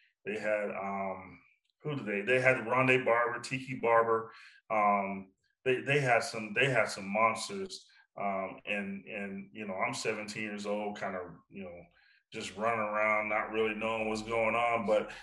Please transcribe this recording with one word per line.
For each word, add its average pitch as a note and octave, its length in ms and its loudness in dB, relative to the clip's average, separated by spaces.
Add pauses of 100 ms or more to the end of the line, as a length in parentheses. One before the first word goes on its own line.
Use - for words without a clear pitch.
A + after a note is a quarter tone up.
(240)
They G#2 140 -4
had, G#2+ 320 -2
um, F#2+ 720 -6 (420)
who D3+ 120 -4
did A#2 120 -6
they, G2+ 160 0
they B2+ 180 4
had B2+ 180 6
Rondé B2+ 460 4
Barber, A#2 360 2
Tiki C3 340 -8
Barber. A2+ 580 4 (380)
Um, G2+ 600 2 (320)
they, B2+ 180 2
they C#3 180 2
had A#2 220 4
some, G#2+ 320 -6
they C3 160 4
had A2+ 180 4
some G2 180 -8
monsters. G2+ 800 -2 (340)
Um, F#2+ 360 -4 (100)
and, G2 380 -6
and, G2 480 -10
you G#2+ 120 -10
know, G2 100 -6
I'm A#2+ 200 -2
seventeen G#2+ 480 -6
years G#2 240 -6
old, G#2 320 -4
kind F#2+ 160 -6
of, F2+ 80 -6 (280)
you G2 120 -14
know, F2 180 -14 (520)
just - 240 -10
running A2 240 0
around, G#2+ 480 0
not G#2+ 240 -2
really A2 240 2
knowing A2 320 -2
what's G#2+ 140 -2
going A2+ 340 0
on, A#2 300 2
but - 260 2 (100)